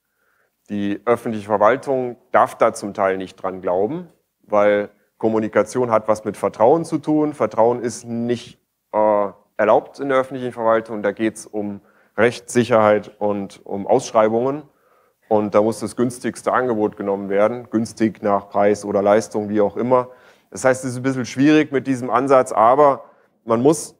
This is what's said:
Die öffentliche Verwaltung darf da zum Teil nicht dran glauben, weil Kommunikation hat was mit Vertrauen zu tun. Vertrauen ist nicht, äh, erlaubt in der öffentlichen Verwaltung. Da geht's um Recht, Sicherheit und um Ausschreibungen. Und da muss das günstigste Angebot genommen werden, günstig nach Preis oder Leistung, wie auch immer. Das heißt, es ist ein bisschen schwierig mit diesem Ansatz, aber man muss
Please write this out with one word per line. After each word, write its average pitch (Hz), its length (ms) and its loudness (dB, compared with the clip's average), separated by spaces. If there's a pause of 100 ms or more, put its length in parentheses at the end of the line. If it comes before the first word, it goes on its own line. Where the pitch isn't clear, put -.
(680)
Die 101 360 -4
öffentliche 117 420 -2
Verwaltung 123 680 0 (140)
darf 117 240 2
da 113 180 2
zum 101 200 -10
Teil 95 240 0
nicht 92 240 -12
dran 92 200 -8
glauben, 104 480 -2 (340)
weil 104 460 0 (280)
Kommunikation 110 760 0
hat 110 160 0
was 107 180 -2
mit 104 120 -6
Vertrauen 127 480 2
zu 120 120 -6
tun. 151 360 -2
Vertrauen 113 480 0
ist 113 220 -8
nicht, 117 560 -6 (320)
äh, 104 360 2 (300)
erlaubt 110 420 2
in 139 100 -6
der 131 100 2
öffentlichen 127 320 -6
Verwaltung. 113 500 -2
Da 104 100 -2
geht's 110 360 -6
um 101 340 -8 (360)
Recht, 120 320 -2
Sicherheit 107 680 2
und 101 480 -6
um 98 220 -8
Ausschreibungen. 123 760 0 (640)
Und 107 280 0
da 104 60 6
muss 113 180 0
das 107 160 -8
günstigste 120 580 -4
Angebot 110 440 0
genommen 98 320 -4
werden, 110 420 0
günstig 110 500 -2
nach 101 280 -2
Preis 101 360 0
oder 101 160 0
Leistung, 104 480 0
wie 104 100 -2
auch 101 160 0
immer. 123 340 0 (420)
Das - 120 -10
heißt, 131 200 0
es 131 80 -6
ist 120 60 -10
ein 123 60 -10
bisschen 131 220 -4
schwierig 151 460 2
mit 131 160 -4
diesem 127 240 -4
Ansatz, 131 400 2
aber 131 540 4 (380)
man 117 180 0
muss 151 380 0